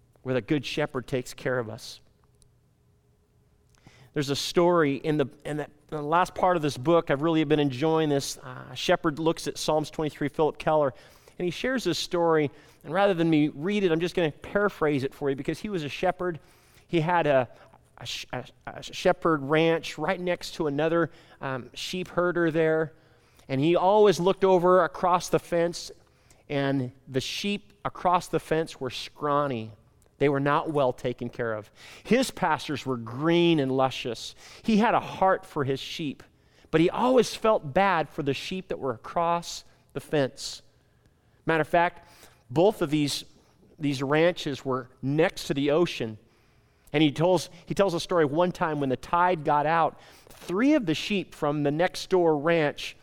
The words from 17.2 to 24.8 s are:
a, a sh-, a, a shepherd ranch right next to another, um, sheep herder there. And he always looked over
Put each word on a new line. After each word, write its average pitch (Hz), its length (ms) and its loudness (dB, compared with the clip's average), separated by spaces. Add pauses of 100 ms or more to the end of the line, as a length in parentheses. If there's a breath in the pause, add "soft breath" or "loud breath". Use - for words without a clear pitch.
a, 131 200 4 (520 loud breath)
a 127 60 -16
sh-, - 280 -10
a, 123 100 -6 (220)
a - 160 -12
shepherd 170 640 0
ranch 160 540 0
right 180 220 -2
next 180 360 -6
to 160 120 -2
another, 160 440 0 (300 loud breath)
um, 131 320 -8
sheep - 340 -8
herder 175 420 0
there. 160 440 0 (560 soft breath)
And 135 120 0
he 170 140 4
always 190 440 6
looked 185 240 0
over 180 400 6